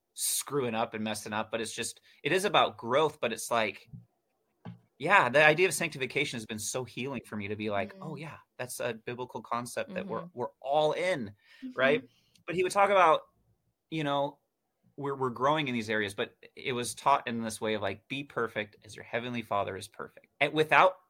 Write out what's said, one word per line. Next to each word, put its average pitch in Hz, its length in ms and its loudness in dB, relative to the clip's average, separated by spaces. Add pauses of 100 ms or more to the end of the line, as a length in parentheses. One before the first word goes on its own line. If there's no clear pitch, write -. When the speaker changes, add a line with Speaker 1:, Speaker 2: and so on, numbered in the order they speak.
(160)
Speaker 1:
screwing - 580 -2
up 113 220 -2
and 107 80 -4
messing 107 300 -6
up, 107 180 -4
but 113 100 -4
it's 107 140 -6
just, - 260 -8 (220)
it 147 80 0
is 185 140 2
about 156 320 2
growth, 143 440 0
but 120 100 0
it's - 200 -6
like, 110 360 0 (1080)
yeah, 165 300 6
the 143 180 6
idea 156 220 6
of 165 60 0
sanctification 143 640 -4
has 110 80 -8
been 107 140 -8
so 127 260 -4
healing 123 400 -8
for - 100 -12
me 101 140 -8
to 107 60 -4
be 107 140 -4
like, 101 320 -2
"Oh, - 120 -10
Speaker 2:
Mm. 139 80 -12
Speaker 1:
yeah, 135 160 -14 (200)
that's 123 220 -8
a 120 140 -2
biblical 120 480 -10
concept 117 520 -6
that 101 140 -6
we're, 110 140 -6
Speaker 3:
Mm-hmm. 147 180 -16
Speaker 1:
we're 120 120 -4 (100)
all 151 320 2
in," 143 420 -4 (280)
Speaker 2:
Mm-hmm. 262 120 -12
Speaker 1:
right? 139 340 2 (360)
But 165 100 -6
he 185 80 2
would 180 80 0
talk 202 180 4
about, 190 320 6 (680)
you 160 160 -4
know, 143 340 0 (580)
we're, 139 180 -4
we're 131 160 0
growing 139 360 2
in 123 60 -2
these 110 160 -4
areas, 104 240 0
but - 240 -6 (180)
it - 160 -8
was 120 240 -4
taught 139 320 0
in 117 140 -4
this 110 180 -6
way 110 140 -2
of, 104 80 -2
like, 98 260 -6
"Be 139 160 -10
perfect 107 640 -6
as 107 100 -18
your - 80 -16
heavenly 120 380 -6
Father 98 340 -2
is 95 140 -10
perfect." - 380 -14 (120)
And 147 140 2
without 156 420 6 (140)